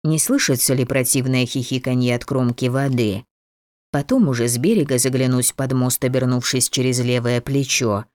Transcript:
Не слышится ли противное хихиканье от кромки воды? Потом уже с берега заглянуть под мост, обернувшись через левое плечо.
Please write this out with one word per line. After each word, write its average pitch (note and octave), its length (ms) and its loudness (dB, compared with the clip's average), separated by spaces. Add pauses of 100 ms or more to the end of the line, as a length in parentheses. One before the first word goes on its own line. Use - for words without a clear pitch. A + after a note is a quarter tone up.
Не D#3 160 0
слышится D3 560 0
ли B2+ 100 2
противное C3 600 0
хихиканье B2+ 680 -2
от A#2+ 120 -6
кромки B2+ 400 0
воды? A#2+ 580 0 (680)
Потом F#3 380 2
уже A#2+ 200 0
с A#2 100 -2
берега C#3+ 400 2
заглянуть B2+ 560 0
под C3+ 180 -4
мост, B2+ 320 0
обернувшись B2+ 640 0
через B2+ 320 0
левое A#2+ 400 0
плечо. B2+ 640 -2 (100)